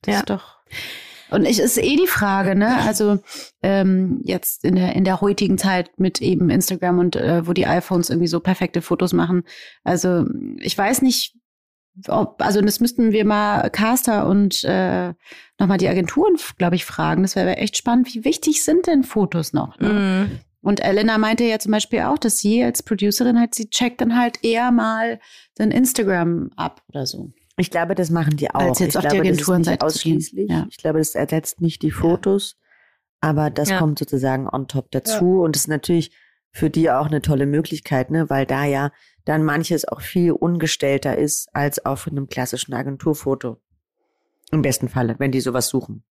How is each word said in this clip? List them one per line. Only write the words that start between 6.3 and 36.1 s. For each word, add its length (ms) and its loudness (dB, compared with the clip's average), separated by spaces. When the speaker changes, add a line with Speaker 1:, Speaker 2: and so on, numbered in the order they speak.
Speaker 1:
Instagram 500 2
und, 160 2
äh, 300 0
wo 80 -2
die 140 2
iPhones 420 0
irgendwie 180 0
so 120 -2
perfekte 420 -2
Fotos 300 0
machen. 320 2
Also, 420 0
ich 180 -6
weiß 240 0
nicht, 340 0
ob, 380 -2
also 160 2
das 180 2
müssten 320 2
wir 140 2
mal 460 2
Caster 560 0
und, 380 2
äh, 480 0
nochmal 180 2
die 100 2
Agenturen, 480 2
f-, 220 -8
glaub 160 2
ich, 120 -2
fragen. 380 0
Das 120 0
wäre 220 0
echt 200 -4
spannend. 360 2
Wie 100 -8
wichtig 400 0
sind 220 2
denn 180 4
Fotos 480 -2
noch, 280 -4
ne? 100 0
Speaker 2:
Mhm. 100 -10
Speaker 1:
Und 220 0
Elena 340 2
meinte 260 2
ja 160 2
zum 120 -4
Beispiel 300 0
auch, 180 0
dass 180 0
sie 260 2
als 200 -2
Producerin 560 2
halt, 160 0
sie 140 -8
checkt 320 -2
dann 160 2
halt 260 -2
eher 280 2
mal 480 0
den 140 2
Instagram 840 2
ab 340 -8
oder 180 -6
so. 240 -12
Speaker 3:
Ich 140 -2
glaube, 240 -2
das 140 0
machen 260 2
die 140 -2
auch. 100 -4
Speaker 1:
Als 200 2
jetzt 160 0
Speaker 3:
Ich 20 0
Speaker 1:
auf 60 0
die 120 2
Speaker 3:
glaube, 140 2
das 100 2
ist 80 -4
nicht 0 -
Speaker 1:
Agenturenseite 400 2
zu 160 -4
gehen. 140 2
Speaker 3:
ausschließlich. 320 -6
Speaker 1:
Ja. 200 -2
Speaker 3:
Ich 80 -20
glaube, 220 -2
das 160 -2
ersetzt 460 -4
nicht 220 -2
die 60 2
Speaker 1:
Ja. 60 -8
Speaker 3:
Fotos, 640 0
aber 280 2
das 200 -2
Speaker 2:
Ja. 100 0
Speaker 3:
kommt 200 0
sozusagen 500 -2
on 180 -6
top 240 -6
dazu. 460 0
Speaker 1:
Ja. 80 4
Speaker 3:
Und 100 0
das 60 0
ist 80 -4
natürlich 420 -2